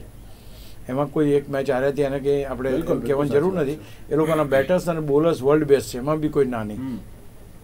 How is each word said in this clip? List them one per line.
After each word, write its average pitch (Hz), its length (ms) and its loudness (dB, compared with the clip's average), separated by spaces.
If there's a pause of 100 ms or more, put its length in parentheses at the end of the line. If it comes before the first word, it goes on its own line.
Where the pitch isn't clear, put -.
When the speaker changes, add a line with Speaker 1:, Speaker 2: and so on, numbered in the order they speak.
(880)
Speaker 1:
એમાં 135 160 0
કોઈ 147 240 2
એક 143 200 2
match 139 220 -2
હારે 127 160 2
હતી 143 140 0
એને 139 180 0
કે 139 260 0
આપણે 131 260 -4
Speaker 2:
બિલકુલ, 160 240 0
Speaker 1:
એમ 120 60 -2
કહેવાની 139 280 0
Speaker 2:
બિલકુલ 143 200 2
Speaker 1:
જરૂર 190 100 0
Speaker 2:
સાચી 135 120 0
વાત 156 80 -6
Speaker 1:
નથી. - 260 -16
Speaker 2:
છે. - 80 -6
Speaker 1:
એ - 20 2
લોકોના 156 280 2
બેટર્સ 139 460 2
અને 160 100 -2
bowlers 147 420 2
world 147 260 4
best 135 260 4
છે, 131 40 -6
એમાં 147 200 -2
બી 151 100 -2
કોઈ 147 180 2
ના 120 180 -2
નહીં. 107 160 -8
Speaker 2:
હમ. 127 180 -6 (680)